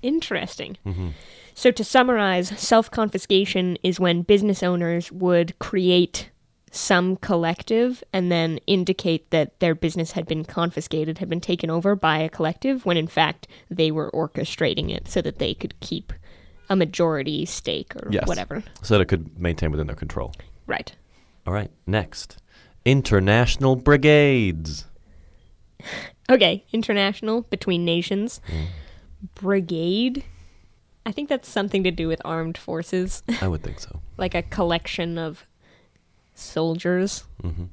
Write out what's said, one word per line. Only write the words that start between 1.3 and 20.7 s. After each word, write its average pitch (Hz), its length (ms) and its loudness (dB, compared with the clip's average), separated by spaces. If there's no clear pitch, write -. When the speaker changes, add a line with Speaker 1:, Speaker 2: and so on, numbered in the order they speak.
Speaker 1:
So 247 160 6
to - 120 -2
summarize, 208 760 2
self-confiscation 196 1300 2
is 180 160 0
when 175 220 2
business 202 420 4
owners 175 480 0
would 175 480 2
create 180 720 2
some 185 460 2
collective 214 840 0
and 180 180 2
then 165 340 0
indicate 180 680 0
that 151 280 0
their 170 160 2
business 165 380 -2
had 165 120 -4
been 156 200 -4
confiscated, 160 720 -4
had 180 100 -6
been 170 140 -4
taken 175 280 -2
over 175 280 2
by 156 220 2
a 160 100 0
collective, 240 560 -2
when 175 100 2
in 165 120 0
fact - 400 0
they 160 220 2
were 156 200 -4
orchestrating - 760 -2
it - 200 -8
so - 120 0
that - 180 -6
they - 140 -2
could - 280 -10
keep - 320 -8
a 190 80 2
majority 156 680 0
stake - 520 -6
or - 120 -12
Speaker 2:
Yes. 101 180 0
Speaker 1:
whatever. 170 360 -4
Speaker 2:
So 110 100 2
that 101 80 6
it 87 60 2
could 82 300 -2
maintain 85 340 -2
within 73 160 -4
their 73 100 -8
control. - 340 -8
Speaker 1:
Right. - 300 -8